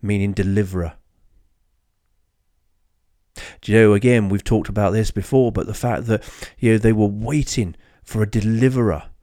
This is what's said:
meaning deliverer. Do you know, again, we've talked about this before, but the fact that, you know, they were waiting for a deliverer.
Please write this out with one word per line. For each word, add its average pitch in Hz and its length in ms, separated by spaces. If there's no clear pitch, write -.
meaning 101 300
deliverer. 95 600
Do 107 100
you 107 60
know, 107 160
again, 110 340
we've 98 160
talked 107 240
about 101 220
this 107 200
before, 120 420
but 95 140
the 104 60
fact 117 340
that, 110 160
you 117 140
know, 110 60
they 113 140
were 107 140
waiting 110 720
for 110 200
a 104 80
deliverer. 113 760